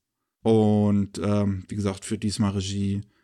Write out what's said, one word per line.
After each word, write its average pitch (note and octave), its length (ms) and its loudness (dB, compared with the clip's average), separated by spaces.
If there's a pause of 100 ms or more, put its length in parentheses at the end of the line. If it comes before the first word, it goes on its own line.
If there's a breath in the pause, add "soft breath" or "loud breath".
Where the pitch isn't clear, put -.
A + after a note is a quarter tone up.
(420)
Und, G#2 760 4
ähm, G2 500 -2
wie G#2 80 -8
gesagt, G2 280 -4
für G#2+ 140 -6
diesmal G#2 320 0
Regie. G2 520 -4 (220)